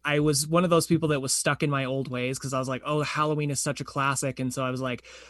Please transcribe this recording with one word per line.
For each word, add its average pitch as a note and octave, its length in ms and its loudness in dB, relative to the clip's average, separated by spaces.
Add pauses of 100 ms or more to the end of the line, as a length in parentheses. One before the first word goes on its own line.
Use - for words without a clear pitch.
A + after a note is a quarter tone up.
I D3 160 2
was D3+ 260 2
one E3 180 4
of F3 60 0
those E3 160 6
people D#3+ 220 2
that D3 120 0
was C3+ 120 -4
stuck - 300 0
in D3+ 80 2
my C3+ 160 0
old C3 220 -2
ways B2+ 300 -2
'cause C3+ 140 -6
I C3+ 60 0
was B2+ 100 -2
like, C3 160 -4
"Oh, D3+ 180 0
Halloween D3+ 480 0
is C3+ 100 -2
such C#3+ 200 -2
a C#3 40 -8
classic." C#3 560 -2
And B2+ 120 -2
so C3+ 120 -4
I B2+ 60 -2
was B2+ 120 -4
like, B2 220 -6 (260)